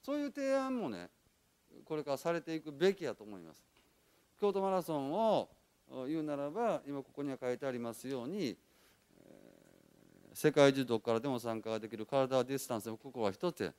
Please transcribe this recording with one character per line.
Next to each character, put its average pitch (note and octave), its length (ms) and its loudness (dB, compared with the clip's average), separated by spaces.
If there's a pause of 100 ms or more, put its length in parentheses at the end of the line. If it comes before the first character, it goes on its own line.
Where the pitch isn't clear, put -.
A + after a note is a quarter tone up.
そ C#4 120 -4
う D4 40 0
い D4 80 -2
う C4+ 60 -6
提 C4+ 220 0
案 C4 240 0
も F3 120 -2
ね、 F2+ 180 -8 (760)
こ D#3 120 -4
れ D3+ 80 -4
か C#3+ 80 -2
ら C3+ 60 2
さ E3+ 140 0
れ E3+ 80 0
て D#3+ 140 -6
い D#3+ 60 -2
く D3+ 100 -12
べ F3 240 2
き F#3 80 -8
や A#2+ 120 -2
と G#2+ 100 -14
思 G2+ 140 -10
い F2 40 -12
ま D#2+ 120 -16
す。 - 100 -20 (720)
京 G3+ 140 2
都 G3 80 0
マ F#3+ 100 2
ラ F#3 120 2
ソ D3+ 180 -2
ン C3+ 120 -2
を F#3+ 360 2 (580)
言 D#3+ 140 -2
う - 20 -4
な D3+ 140 -2
ら C#3+ 140 -4
ば、 G3 360 0
今 C#3+ 160 -6
こ - 100 -16
こ C#3+ 100 -8
に C#3+ 80 -2
は C3 100 -6
書 B2 120 0
い A#2+ 60 -4
て C#3 80 -6
あ C3 60 -2
り B2 60 -4
ま A#2 160 -6
す - 120 -12
よ B2+ 180 -4
う B2+ 40 -6
に、 F3+ 200 -2
え F#2+ 80 -4 (1800)
ー、 - 40 -14
世 D#3 160 6
界 C#3 200 10
中 C3+ 120 2
ど A#2 160 2
こ - 60 -8
か A#2 80 2
ら A2+ 60 4
で C#3 80 -2
も B2+ 120 0
参 A2+ 220 -4
加 A2 80 -6
が A2 100 -2
で A2 80 -10
き A2 80 -10
る G#2+ 80 -6
体 C3 400 4
デ C3+ 100 -4
ィ C3+ 40 -2
ス - 100 -8
タ A#2+ 80 -2
ン G2+ 60 -4
ス - 40 -10
の A2 100 -6
こ C#3 140 -16
こ B2 120 -4
は G2+ 100 2
一 F3 180 -2
つ - 120 -6
や。 E2 160 -2